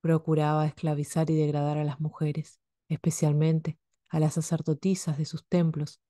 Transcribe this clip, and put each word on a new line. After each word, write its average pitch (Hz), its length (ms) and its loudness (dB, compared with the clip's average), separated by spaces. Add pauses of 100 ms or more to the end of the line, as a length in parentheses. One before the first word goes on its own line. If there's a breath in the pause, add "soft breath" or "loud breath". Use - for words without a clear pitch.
Procuraba 156 640 2
esclavizar 151 640 -2
y 160 60 2
degradar 147 420 0
a 151 60 -2
las 143 140 -4
mujeres, 151 640 -4 (300)
especialmente 156 880 0 (320)
a 156 100 0
las 151 140 2
sacerdotisas 160 800 -2
de 156 80 -2
sus - 220 -10
templos 156 640 0